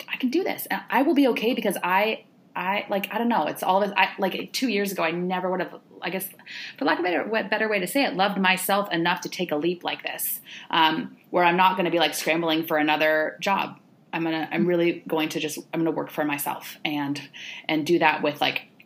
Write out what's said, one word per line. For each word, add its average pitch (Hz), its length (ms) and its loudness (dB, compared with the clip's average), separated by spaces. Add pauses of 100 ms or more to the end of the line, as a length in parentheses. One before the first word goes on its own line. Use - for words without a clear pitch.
(120)
I - 40 -6
can 254 140 -2
do 330 120 0
this. - 240 -4
And 190 140 -4 (100)
I 240 120 4
will 302 120 4
be 277 140 6
okay 214 260 0
because 196 300 -2
I, 202 400 0 (320)
I, 185 340 -2
like, 196 220 -2
I 214 60 -2
don't 233 100 0
know. 180 180 2
It's 156 160 -6
all 190 200 4
of 202 80 0
it. 196 60 -8
I, 190 120 4 (100)
like, 190 340 -2
two - 160 -2
years 202 220 0
ago, 175 140 -2
I 160 80 0
never 180 380 -2
would 185 100 -2
have, - 180 -8 (240)
I 180 80 -6
guess, 185 180 -6 (500)
for 269 60 -2
lack 311 140 4
of 349 60 -2
a - 40 0
better, - 200 0
wa-, 214 200 0
better 214 200 0
way 208 100 2
to 180 80 -2
say 277 180 2
it, 196 120 0
loved 196 240 2
myself 196 520 2
enough 175 280 0
to - 80 -8
take 175 240 -6
a 151 40 0
leap 175 280 -2
like - 180 -4
this, - 380 -6 (300)
um, 160 460 2 (140)
where 180 140 4
I'm 175 120 6
not 185 200 4
gonna 175 160 0
be, 170 80 2
like, 156 140 2
scrambling 160 520 0
for 160 100 0
another 156 640 2
job. - 380 -2 (340)
I'm 165 120 -2
gonna, 160 260 -2
I'm 170 160 2
really 170 400 2
going 160 220 0
to 170 120 -6
just, 151 180 -6 (140)
I'm 165 80 -4
gonna 160 120 2
work 147 180 -6
for 151 140 -2
myself 143 600 -6
and, 143 360 -4 (480)
and 156 180 0
do 165 140 4
that 156 220 4
with, 147 180 0
like, 135 220 0 (240)